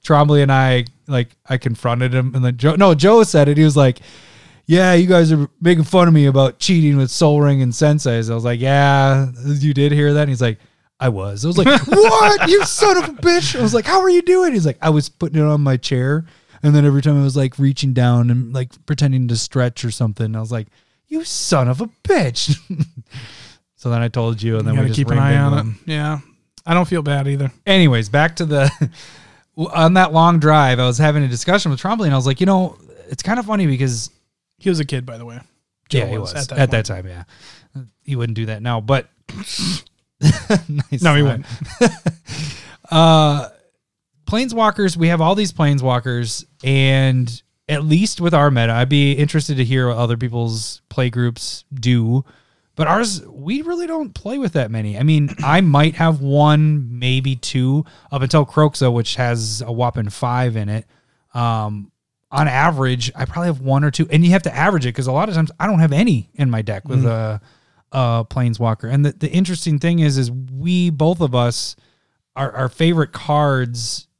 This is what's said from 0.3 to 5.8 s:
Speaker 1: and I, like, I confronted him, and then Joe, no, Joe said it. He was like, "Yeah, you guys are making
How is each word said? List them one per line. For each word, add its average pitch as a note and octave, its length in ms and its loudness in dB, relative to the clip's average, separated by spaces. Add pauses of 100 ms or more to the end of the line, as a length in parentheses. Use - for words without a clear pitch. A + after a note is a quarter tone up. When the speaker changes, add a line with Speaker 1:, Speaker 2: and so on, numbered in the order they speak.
Speaker 1:
and C#3 80 2
I, C3 360 2 (200)
like, B2 220 -2 (160)
I C3 140 -4
confronted B2 560 -2
him, C3 200 -2
and C3 80 0
then B2 140 0
Joe, C3 180 0
no, F#3 200 6
Joe G3+ 300 6
said D3 240 4
it. D3 100 2
He D#3 60 6
was D3 120 4
like, C3+ 240 4 (640)
"Yeah, F3+ 300 4
you F3 140 6
guys E3+ 220 6
are D3 160 2 (140)
making E3 240 4